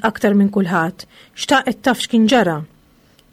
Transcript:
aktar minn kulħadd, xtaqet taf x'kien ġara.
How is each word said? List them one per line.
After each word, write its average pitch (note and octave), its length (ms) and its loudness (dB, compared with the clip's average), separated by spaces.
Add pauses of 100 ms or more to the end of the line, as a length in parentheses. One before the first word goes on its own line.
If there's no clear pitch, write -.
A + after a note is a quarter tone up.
aktar G#3+ 320 -2
minn G3+ 160 4
kulħadd, F#3 540 -2 (340)
xtaqet C4+ 460 -2
taf B3+ 160 0
x'kien A3 260 2
ġara. G#3 280 2 (760)